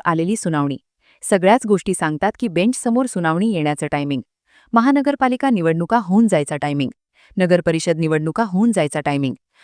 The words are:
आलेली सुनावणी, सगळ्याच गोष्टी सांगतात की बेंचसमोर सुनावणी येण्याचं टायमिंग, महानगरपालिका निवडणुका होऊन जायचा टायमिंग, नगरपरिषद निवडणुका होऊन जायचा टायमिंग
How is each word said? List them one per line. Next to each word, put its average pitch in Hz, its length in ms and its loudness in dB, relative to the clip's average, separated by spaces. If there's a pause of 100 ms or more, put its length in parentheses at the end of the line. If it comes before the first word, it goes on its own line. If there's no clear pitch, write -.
आलेली 170 320 0
सुनावणी, 147 400 -2 (480)
सगळ्याच 202 420 4
गोष्टी 196 280 0
सांगतात 160 460 -2
की 233 80 -2
बेंचसमोर 233 580 0
सुनावणी 175 460 0
येण्याचं 151 400 -2
टायमिंग, 143 300 -2 (500)
महानगरपालिका 269 760 2
निवडणुका 170 540 0
होऊन 202 220 4
जायचा 156 300 0
टायमिंग, 143 340 -2 (460)
नगरपरिषद 170 640 0
निवडणुका 160 460 0
होऊन 208 280 0
जायचा 156 280 -2
टायमिंग 143 340 -2 (300)